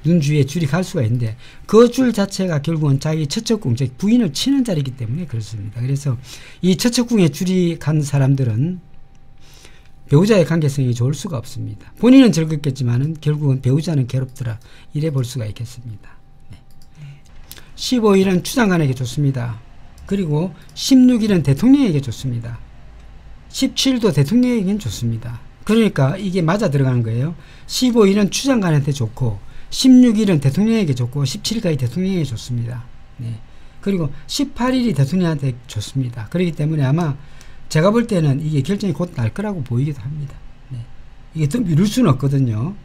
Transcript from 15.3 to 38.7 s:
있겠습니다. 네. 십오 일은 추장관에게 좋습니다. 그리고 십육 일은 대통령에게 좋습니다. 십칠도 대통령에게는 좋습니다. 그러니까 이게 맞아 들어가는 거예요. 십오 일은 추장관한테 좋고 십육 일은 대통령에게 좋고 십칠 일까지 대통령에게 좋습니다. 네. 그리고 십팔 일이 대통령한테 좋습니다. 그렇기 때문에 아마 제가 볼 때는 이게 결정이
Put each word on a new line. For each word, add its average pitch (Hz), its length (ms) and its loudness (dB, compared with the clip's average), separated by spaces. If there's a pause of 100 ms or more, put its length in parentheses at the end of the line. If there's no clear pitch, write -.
있겠습니다. 107 640 -12 (400)
네. - 60 -18 (1160)
십오 220 400 2
일은 190 280 4
추장관에게 175 500 2
좋습니다. 123 680 -4 (460)
그리고 180 480 -2 (200)
십육 254 500 6
일은 190 200 2
대통령에게 202 560 4
좋습니다. 117 600 -6 (880)
십칠도 247 640 0
대통령에게는 208 680 2
좋습니다. 113 640 -6 (240)
그러니까 196 500 2
이게 190 260 -2
맞아 180 280 2
들어가는 131 340 2
거예요. 120 320 -2 (300)
십오 233 400 2
일은 196 240 4
추장관한테 165 640 0
좋고 113 540 -4 (220)
십육 254 480 6
일은 196 220 2
대통령에게 185 560 2
좋고 123 300 -2
십칠 - 320 -6
일까지 175 180 -2
대통령에게 170 480 -2
좋습니다. 120 600 -6 (320)
네. 117 200 -10 (440)
그리고 175 280 -2 (180)
십팔 262 480 -2
일이 240 180 0
대통령한테 139 640 0 (120)
좋습니다. 117 600 -6
그렇기 175 240 -2
때문에 156 320 -2
아마 147 320 0 (500)
제가 170 240 4
볼 233 160 2
때는 156 380 0
이게 151 160 0
결정이 202 320 -2